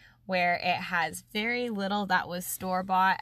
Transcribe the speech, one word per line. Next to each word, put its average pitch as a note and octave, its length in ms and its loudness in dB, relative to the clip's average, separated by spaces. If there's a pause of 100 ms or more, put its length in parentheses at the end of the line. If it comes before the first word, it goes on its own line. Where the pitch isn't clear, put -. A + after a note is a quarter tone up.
(280)
where F3 280 2
it F3 200 0
has E3+ 480 -2 (100)
very A#3+ 360 -2
little G3+ 360 -2
that F3+ 220 2
was F3 180 -6
store-bought F#3 760 2